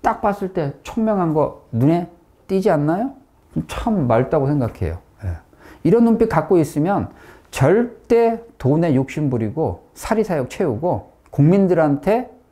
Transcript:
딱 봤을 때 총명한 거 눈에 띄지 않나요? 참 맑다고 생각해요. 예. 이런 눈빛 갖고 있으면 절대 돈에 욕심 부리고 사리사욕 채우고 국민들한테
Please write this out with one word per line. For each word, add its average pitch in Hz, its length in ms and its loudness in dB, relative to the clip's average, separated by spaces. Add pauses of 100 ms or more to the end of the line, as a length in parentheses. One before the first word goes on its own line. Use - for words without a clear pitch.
딱 226 180 -2
봤을 196 320 -2
때 143 200 -2 (100)
총명한 196 520 -2
거 - 380 -2
눈에 160 380 2 (360)
띄지 190 240 0
않나요? 170 420 0 (540)
참 196 400 -2
맑다고 131 400 2
생각해요. 110 520 -2 (260)
예. 90 60 -4 (520)
이런 233 220 4
눈빛 226 240 2
갖고 170 300 2
있으면 156 500 0 (420)
절대 226 920 0 (160)
돈에 151 360 0
욕심 143 360 -2
부리고 113 540 -4 (100)
사리사욕 185 560 -4
채우고 147 600 -4 (200)
국민들한테 175 1000 2 (220)